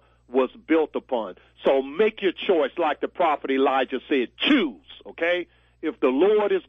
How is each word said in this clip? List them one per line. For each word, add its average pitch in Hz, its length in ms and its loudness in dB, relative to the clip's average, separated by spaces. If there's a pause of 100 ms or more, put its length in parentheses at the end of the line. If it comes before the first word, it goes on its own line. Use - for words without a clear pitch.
(280)
was 127 240 0
built 156 420 -2
upon. 113 420 -8 (280)
So 135 160 4
make 175 420 -2
your 180 100 0
choice, 156 440 0
like 156 240 -2
the 131 80 -4
prophet 151 420 -2
Elijah 135 580 0
said, 131 280 -2
choose, 202 480 -2 (220)
okay? 170 400 -4 (340)
If 156 200 -6
the 139 80 4
Lord 196 440 2
is 185 160 0